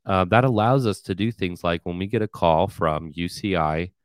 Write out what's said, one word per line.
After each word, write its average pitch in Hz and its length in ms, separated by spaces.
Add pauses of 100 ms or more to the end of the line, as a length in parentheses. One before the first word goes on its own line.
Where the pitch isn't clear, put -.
uh, 92 200
that 110 180
allows 123 420
us 101 140
to 95 160
do 110 160
things 87 320
like 85 180
when 87 160
we 95 80
get 110 160
a 107 60
call 85 400
from 78 460
U 85 120
C 92 300
I 80 340 (140)